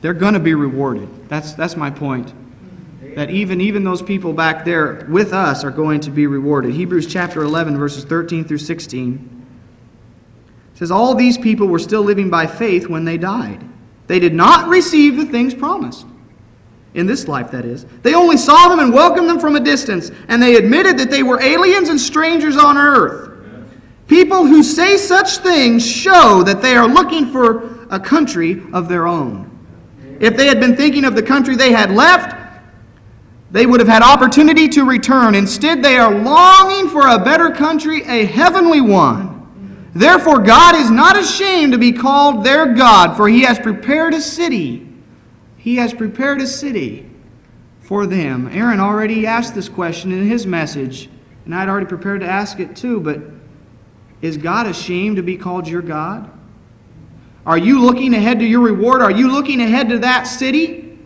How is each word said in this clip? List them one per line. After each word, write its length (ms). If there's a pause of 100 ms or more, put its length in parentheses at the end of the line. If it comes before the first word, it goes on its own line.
They're 140
gonna 260
be 140
rewarded. 540 (200)
That's, 240
that's 240
my 140
point. 420 (840)
That 160
even, 300
even 240
those 160
people 320
back 320
there 440
with 240
us 320
are 60
going 300
to 100
be 160
rewarded. 460
Hebrews 340
chapter 360
eleven, 340
verses 280
thirteen 400
through 140
sixteen 880 (1300)
says, 160
"All 240
these 220
people 300
were 120
still 240
living 280
by 160
faith 420
when 160
they 140
died. 440 (440)
They 120
did 160
not 340
receive 480
the 100
things 280
promised." 520 (880)
In 120
this 220
life, 220
that 140
is. 200 (180)
"They 120
only 220
saw 320
them 100
and 140
welcomed 360
them 100
from 160
a 60
distance, 500 (180)
and 140
they 140
admitted 420
that 120
they 120
were 180
aliens 480
and 120
strangers 560
on 220
earth." 480 (800)
People 400
who 160
say 340
such 420
things 460
show 600
that 180
they 120
are 140
looking 420
for 380 (220)
a 100
country 640 (100)
of 160
their 180
own. 440 (680)
If 160
they 120
had 140
been 160
thinking 280
of 100
the 80
country 340
they 160
had 180
left, 440 (1160)
they 160
would 140
have 80
had 140
opportunity 680
to 160
return. 500
Instead, 480
they 160
are 160
longing 720
for 180
a 120
better 320
country, 560
a 180
heavenly 560
one. 680 (480)
Therefore, 440
God 360
is 160
not 280
ashamed 540
to 60
be 140
called 520
their 280
God, 420
for 140
he 140
has 160
prepared 560
a 80
city. 640 (720)
He 180
has 160
prepared 480
a 60
city 640 (720)
for 260
them. 440
Aaron 300
already 460
asked 280
this 140
question 440
in 140
his 200
message, 640 (340)
and 100
I'd 140
already 180
prepared 340
to 60
ask 320
it 160
too, 260
but 200 (1000)
is 160
God 300
ashamed 480
to 80
be 140
called 320
your 120
God? 480 (1200)
Are 100
you 240
looking 340
ahead 260
to 40
your 160
reward? 400
Are 120
you 180
looking 300
ahead 300
to 100
that 240
city? 800